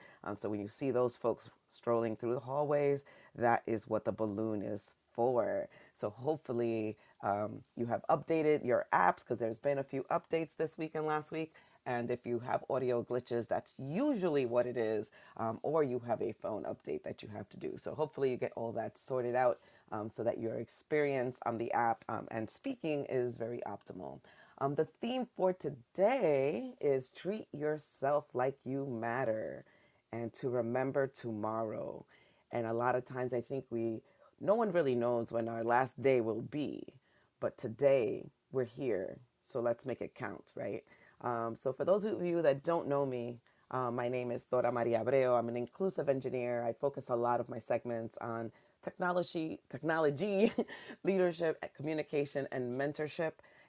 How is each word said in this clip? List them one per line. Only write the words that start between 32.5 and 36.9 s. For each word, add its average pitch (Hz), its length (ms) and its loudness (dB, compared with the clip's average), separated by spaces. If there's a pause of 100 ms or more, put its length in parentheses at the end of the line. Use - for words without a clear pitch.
And 117 160 -2
a 113 60 -2
lot 123 220 2
of 127 100 0
times 127 280 -4
I 127 80 2
think 135 280 -6
we, 113 320 -2 (380)
no 190 160 2
one 220 160 0
really 151 240 4
knows 120 360 0
when 117 180 0
our 117 140 -4
last 120 380 2
day 127 200 6
will 110 200 0
be, 104 420 -6 (560)